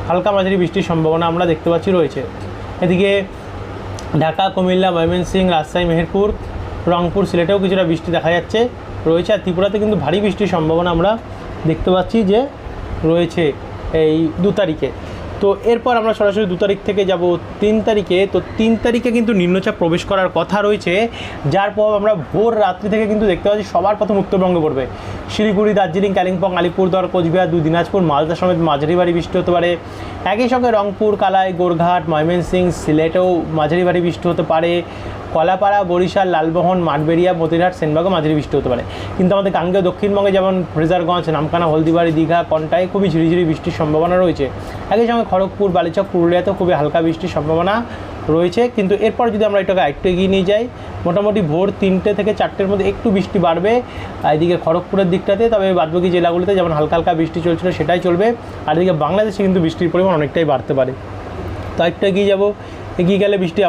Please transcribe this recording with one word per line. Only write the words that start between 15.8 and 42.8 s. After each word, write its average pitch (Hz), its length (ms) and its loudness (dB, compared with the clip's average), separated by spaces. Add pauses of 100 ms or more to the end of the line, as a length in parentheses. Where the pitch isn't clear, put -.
আমরা 220 160 0
সরাসরি 208 320 2
দু 180 100 -2
তারিখ 196 300 0
থেকে 190 200 0
যাব 175 320 0 (220)
তিন 214 220 2
তারিখে। 202 520 2
তো 180 80 2 (160)
তিন 226 260 2
তারিখে 240 280 0
কিন্তু 226 220 2
নিম্নচাপ 190 460 0
প্রবেশ 170 260 0
করার 190 300 0
কথা 165 260 0
রয়েছে, 202 460 0 (380)
যার 190 300 2
প্রভাব 214 180 2
আমরা 208 220 2
ভোর 208 440 0
রাত্রি 196 300 0
থেকে 220 180 0
কিন্তু 214 180 0
দেখতে 185 240 0
পাচ্ছি 208 220 0
সবার 190 240 2
প্রথম 202 220 0
উত্তরবঙ্গে 185 420 2
পড়বে। 139 260 0 (440)
শিলিগুড়ি, 214 440 2
দার্জিলিং, 190 400 0
কালিম্পং, 185 420 0
আলিপুরদুয়ার, 180 520 0
কোচবিহার, 175 440 2
দুই 170 100 2
দিনাজপুর, 170 400 0
মালদা 156 340 2
সমেত 180 220 0
মাঝারি 156 380 0
ভারী 175 180 2
বৃষ্টি 170 240 -2
হতে 175 140 0
পারে। 175 260 2 (480)
একই 214 240 0
সঙ্গে 247 220 2
রংপুর, 208 440 2
কালাই, 190 380 2
গোরঘাট, 175 560 0
ময়মনসিংহ, 170 640 2
সিলেটেও 165 800 2
মাঝারি 160 340 0
ভারী 180 180 2
বৃষ্টি 170 280 -2
হতে 175 140 0
পারে। 170 380 2 (520)
কলাপাড়া, 185 500 2
বরিশাল, 180 520 2
লালমোহন, 165 420 2 (100)
মাঠবেড়িয়া, 165 460 2
মতিরহাট, 170 460 0
সেনবাগও 160 300 0
মাঝারি 156 260 0
বৃষ্টি 143 220 -2
হতে 139 120 0
পারে। 123 140 -2 (340)
কিন্তু 185 180 2
আমাদের 196 160 0
গাঙ্গেয় 180 380 0
দক্ষিণবঙ্গে 202 420 0
যেমন 190 220 2 (200)
ফ্রেজারগঞ্জ, 170 560 0
নামখানা, 156 360 0
হলদিবাড়ি, 165 460 2
দীঘা, 160 280 2 (100)
কন্টায় 156 420 0